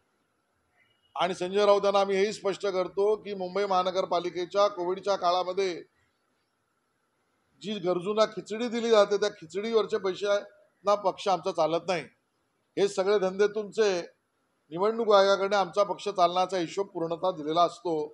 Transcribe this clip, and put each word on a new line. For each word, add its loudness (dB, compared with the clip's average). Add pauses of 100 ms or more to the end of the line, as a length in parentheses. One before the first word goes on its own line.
(1160)
आणि 0
संजय 0
राऊत 2
यांना 2
आम्ही 0
हेही 2
स्पष्ट -6
करतो 0
की -10
मुंबई -4
महानगरपालिकेच्या 0
कोविडच्या -2
काळामध्ये -2 (1800)
जी -6
गरजूंना 0
खिचडी -6
दिली -2
जाते, 6
त्या 0
खिचडीवरचे -2
पैशांना -2
पक्ष -2
आमचा 0
चालत 2
नाही. 0 (720)
हे 2
सगळे 0
धंदे 0
तुमचे, 0 (720)
निवडणूक 0
आयोगाकडे 4
आमचा 0
पक्ष -4
चालण्याचा 2
हिशोब -4
पूर्णतः -4
दिलेला 0
असतो. -2 (200)